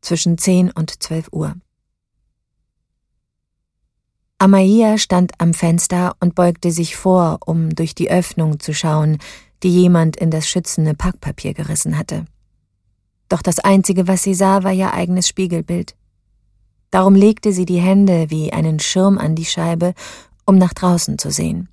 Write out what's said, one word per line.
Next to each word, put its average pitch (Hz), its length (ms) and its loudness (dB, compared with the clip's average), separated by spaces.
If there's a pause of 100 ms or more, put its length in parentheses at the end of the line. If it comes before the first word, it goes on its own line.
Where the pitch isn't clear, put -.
Zwischen 170 380 -2
zehn 185 320 2
und - 320 -6
zwölf 160 280 -8
Uhr. 156 260 -8 (2750)
Amaya 196 580 4
stand 180 360 0 (100)
am 170 100 2
Fenster 175 680 -2
und 180 140 0
beugte 175 380 0
sich 165 240 -4
vor, 180 480 2
um 160 300 -2
durch 160 200 -4
die - 160 -4
Öffnung 160 500 -2
zu - 120 -8
schauen, 151 460 0 (440)
die 185 60 2
jemand 175 480 4
in 165 140 -2
das 160 180 -4
schützende 156 460 -2
Packpapier - 580 -6
gerissen 156 460 -4
hatte. 156 260 -8 (1040)
Doch 175 140 -2
das - 160 -2
Einzige, 190 500 2
was 185 140 0
sie 196 100 -2
sah, 190 300 2
war 190 100 -2
ihr 190 220 -2
eigenes 180 340 -2
Spiegelbild. 175 680 -6 (920)
Darum 190 240 4
legte 208 380 4
sie 180 140 -2
die 175 140 0
Hände 185 500 2
wie 156 240 -6
einen 160 260 -2
Schirm 190 380 2
an 156 160 -2
die 165 100 -6
Scheibe, 170 480 -2 (540)
um 196 100 6
nach 180 160 4
draußen 175 460 -2
zu 147 120 -6
sehen. 160 420 -6